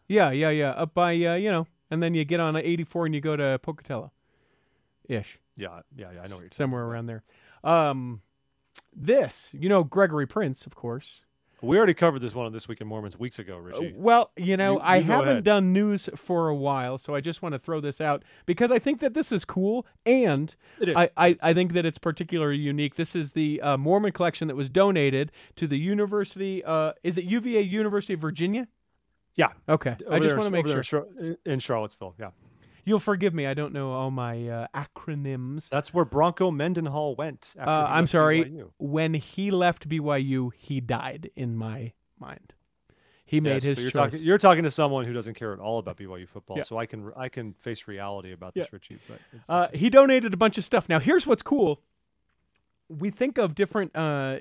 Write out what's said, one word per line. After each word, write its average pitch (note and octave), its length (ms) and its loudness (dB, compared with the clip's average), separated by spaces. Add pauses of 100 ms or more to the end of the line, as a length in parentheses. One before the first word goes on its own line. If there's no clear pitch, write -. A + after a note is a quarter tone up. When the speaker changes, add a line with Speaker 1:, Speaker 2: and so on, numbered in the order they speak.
Speaker 1:
Yeah, F#3 240 4
yeah, D3+ 180 2
yeah. D3 220 0
Up - 220 -4
by, F3 200 2
uh, E3+ 220 2
you G#3 140 0
know, E3 160 0 (240)
and E3 140 -2
then E3+ 100 0
you D#3 120 0
get E3+ 160 0
on D#3 160 0
eighty-four E3+ 480 -2
and D#3 100 -2
you C#3+ 60 -4
go D3+ 160 -2
to C3+ 260 0
Pocatello. D3 480 -10 (960)
Ish. A2 320 -6 (160)
Speaker 2:
Yeah, F2 260 -12 (140)
yeah, F#2+ 160 -16
yeah, F2 100 -18
I F#2 60 -14
know G2 80 -14
what F2+ 60 -16
you're F2 80 -20
talking - 20 -20
Speaker 1:
Somewhere B2+ 320 -4
Speaker 2:
about. A#2 80 -6
Speaker 1:
around A#2 160 -8
there. A2+ 160 -12 (400)
Um, C3+ 580 0 (720)
this, F3 600 0
you D3 160 -2
know, F#3+ 160 6
Gregory D3+ 420 2
Prince, E3 380 -4
of - 100 -20
course. - 480 -12 (360)
Speaker 2:
We C3 160 2
already G#3 200 6
covered D#3 240 2
this A#2 160 -8
one B2 100 -6
on A2 80 -8
This A2+ 140 -12
Week A2+ 140 -12
in G#2+ 60 -10
Mormons G#2 300 -10
weeks B2 220 -10
ago, F#2 180 -12
Richie. F#2+ 300 -8
Speaker 1:
Uh, C#3+ 80 -10
well, A#3 420 4
you F#3+ 200 0
know, G3 160 2
Speaker 2:
You, - 60 0
Speaker 1:
I F3+ 180 4
Speaker 2:
you E3 100 4
go A3 60 2
Speaker 1:
haven C4+ 160 2
Speaker 2:
ahead. A#3 140 2
Speaker 1:
done G3 300 4
news G3+ 420 0
for E3 340 -2
a D3 60 0
while, C3+ 440 -2
so D3 160 -8
I C#3 60 0
just E3 200 -6
wanna D3+ 160 -6
throw D#3+ 220 -4
this C#3+ 200 -6
out D3+ 240 -2 (220)
because A#3 260 2
I B3 60 6
think B3+ 220 0
that C4 160 -2
this D#4 160 -2
is G3+ 120 -2
cool, G#3+ 440 -2 (180)
and F#3 500 4 (240)
Speaker 2:
It F#3 100 0
is. D3+ 60 2
Speaker 1:
I, F3 220 6
I, E3+ 120 6
Speaker 2:
It - 20 6
is. E3+ 100 2
Speaker 1:
I E3 140 4
think F3+ 180 0
that E3+ 100 0
it's E3 140 -2
particularly D#3 600 -2
unique. D3 360 -2
This E3 220 -6
is D3+ 160 -4
the, D3+ 300 0
uh, C#3+ 140 2
Mormon F#3 360 2
collection E3+ 380 -2
that C3 60 -6
was C3+ 140 -4
donated D3 600 2 (240)
to E3+ 100 -4
the C#3+ 140 0
University, G3 840 -2
uh, D#3 380 0
is F3 160 -2
it F3+ 60 -4
U G#3 160 0
V A#3 180 0
A, G#3+ 40 4
University G#3 520 0
of D#3+ 60 -4
Virginia? E3+ 480 -2 (680)
Speaker 2:
Yeah. - 200 2 (140)
Speaker 1:
Okay. D3 300 0
Speaker 2:
D-, - 80 -14
Speaker 1:
I - 40 -12
Speaker 2:
over D3+ 100 2
Speaker 1:
just D#3 80 4
Speaker 2:
there C#3+ 100 2
Speaker 1:
wanna G#3+ 100 0
Speaker 2:
in, G3 60 -2
Speaker 1:
make E3 120 2
Speaker 2:
over D3+ 100 0
there C3 80 -2
Speaker 1:
sure. D3 240 -2 (100)
Speaker 2:
in E3 160 -8 (100)
Char-, D3+ 100 -2
in C3 60 0
Charlottesville, G#2+ 600 -6
yeah. G#2 100 -12 (560)
Speaker 1:
You'll G#3 140 2
forgive G3 340 0
me, D3+ 120 -4
I C3+ 80 -2
don't D3 200 -6
know C3+ 180 -4
all C3 200 -4
my, A#2+ 360 -6
uh, A#2 260 -8
acronyms. C#3 960 -8
Speaker 2:
That's C#3+ 260 -4
where E3+ 120 4
Bronco E3+ 460 2
Mendenhall D3+ 680 -2
went D3 420 -10
after C3+ 100 -4
Speaker 1:
Uh, D#3 160 2
Speaker 2:
he - 60 -2
Speaker 1:
I'm D#3+ 120 4
Speaker 2:
left - 80 0
Speaker 1:
sorry. D#3 340 4
Speaker 2:
B C3+ 40 -12
Y D#3 100 -16
U. G2+ 180 -18
Speaker 1:
When D#3 360 0
he F#3+ 380 -4
left F3 380 2
B D#3+ 100 -2
Y D3 160 0
U, C3 400 -2
he C#3 240 -6
died B2+ 560 -6
in A#2 220 -6
my A2 340 -8 (260)
mind. - 360 -20 (720)
He D#3 160 2
made C#3 140 2
Speaker 2:
Yes, C3 80 -2
Speaker 1:
his C#3 140 0
Speaker 2:
but B2 40 -4
you're B2+ 100 -2
Speaker 1:
choice. C#3+ 220 2
Speaker 2:
talking, D#3+ 120 -6
you're F#3+ 120 6
talking F3 260 6
to D3 80 0
someone C#3 320 0
who A#2+ 80 -6
doesn't A2+ 220 -8
care A2 180 -8
at G2 80 -10
all A2+ 200 -4
about F#2 180 -10
B G2 100 -14
Y F#2 120 -12
U F#2 80 -16
football, - 280 -14
Speaker 1:
Yeah. C#3 80 -6
Speaker 2:
so A2+ 140 -10
I A#2 80 -4
can, G#2+ 320 -12
I B2+ 100 -10
can A2+ 280 -10
face - 340 -12
reality G2 420 -12
about F#2 220 -16
this, F3+ 140 -6
Speaker 1:
Yeah. - 40 -16
Speaker 2:
Richie. F#2 340 -20
But A2 140 -20 (140)
it's A#2 160 -20
Speaker 1:
Uh, F3 180 0
Speaker 2:
okay. - 120 -8
Speaker 1:
he A3 100 4
donated B3+ 440 8
a F#3 40 -4
bunch A3 200 4
of G3 60 -4
stuff. - 240 0
Now, D#3+ 120 4
here's D4 280 2
what's B3 160 2
cool. F#3 380 2 (1040)
We D#3+ 220 -6
think B3+ 280 -4
of F#3 160 0
different, G3 440 -2
uh, C#3 440 -2